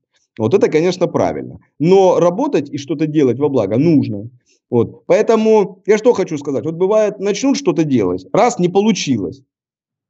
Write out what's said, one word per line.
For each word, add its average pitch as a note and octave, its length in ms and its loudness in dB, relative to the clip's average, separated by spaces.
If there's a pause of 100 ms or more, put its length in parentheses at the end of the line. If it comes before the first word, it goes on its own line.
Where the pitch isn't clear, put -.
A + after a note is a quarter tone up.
(380)
Вот A2 160 0
это, F3 140 2
конечно, F3+ 400 0
правильно. D#2 500 -4 (220)
Но F#3 400 4
работать F3+ 500 0
и D3 80 -8
что-то D#3 280 -6
делать C#3+ 320 0
во D3 100 0
благо A2+ 300 -2
нужно. A#2+ 520 0 (400)
Вот. A#2 360 -2
Поэтому G#3+ 800 2
я G3 120 2
что B3+ 140 4
хочу F3 260 -4
сказать. C#3+ 260 -6
Вот E3 100 -6
бывает, G3 460 0
начнут G#3+ 360 -2
что-то F3 280 0
делать, G2+ 480 -2
раз, A3 260 0
не F3+ 100 0
получилось. F3 760 -2 (680)